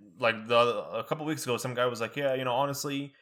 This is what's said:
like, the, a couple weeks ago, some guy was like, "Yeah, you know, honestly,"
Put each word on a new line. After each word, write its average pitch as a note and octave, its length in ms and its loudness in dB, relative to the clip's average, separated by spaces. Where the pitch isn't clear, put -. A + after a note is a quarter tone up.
like, A2 300 0
the, A#2 100 6
a G#2+ 460 2
couple D3+ 200 -4
weeks D3 200 -4
ago, A#2+ 120 0
some B2+ 180 -4
guy B2 120 2
was A#2 140 -2
like, A2+ 160 -4
"Yeah, C3 180 0
you C3 100 -2
know, B2+ 80 0
honestly," C#3 680 -2